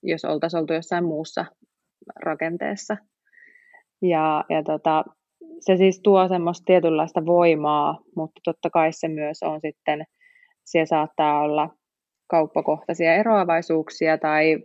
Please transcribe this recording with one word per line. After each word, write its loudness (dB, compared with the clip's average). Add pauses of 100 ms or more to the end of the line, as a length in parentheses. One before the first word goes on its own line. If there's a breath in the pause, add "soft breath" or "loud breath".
jos -6
oltaisiin -4
oltu -4
jossain -4
muussa -6 (760)
rakenteessa. -6 (1040 soft breath)
Ja, 0
ja -2
tota, 0 (560)
se 2
siis 4
tuo 6
semmoista -4
tietynlaista 2
voimaa, 2 (160)
mutta -10
totta -6
kai 0
se -8
myös -8
on -6
sitten, -6 (580 soft breath)
siellä 0
saattaa 0
olla -2 (580)
kauppakohtaisia 0
eroavaisuuksia 0
tai 2